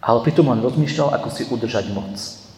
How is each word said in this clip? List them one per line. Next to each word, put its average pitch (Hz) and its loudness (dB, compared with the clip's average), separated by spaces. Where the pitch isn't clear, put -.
ale 117 2
pritom 156 4
len 113 2
rozmýšľal, 143 0
ako - -2
si - -6
udržať 107 -2
moc. 98 -6